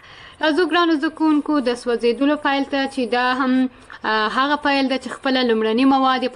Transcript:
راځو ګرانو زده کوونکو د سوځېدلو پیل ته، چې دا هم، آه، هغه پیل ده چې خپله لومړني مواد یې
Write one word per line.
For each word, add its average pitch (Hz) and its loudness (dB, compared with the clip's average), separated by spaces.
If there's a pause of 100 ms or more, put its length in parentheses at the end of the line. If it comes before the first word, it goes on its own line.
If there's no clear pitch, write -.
(420)
راځو 311 2
ګرانو 330 2
زده 311 -2 (100)
کوونکو 302 2 (140)
د 240 -2
سوځېدلو 233 0
پیل 277 0 (100)
ته، 277 0 (120)
چې 262 -4 (140)
دا 247 0 (140)
هم، 254 0
آه، 220 -2
هغه 285 0
پیل 269 0
ده 262 -2
چې 254 -10
خپله 262 -2
لومړني 220 2
مواد 262 2
یې 247 -4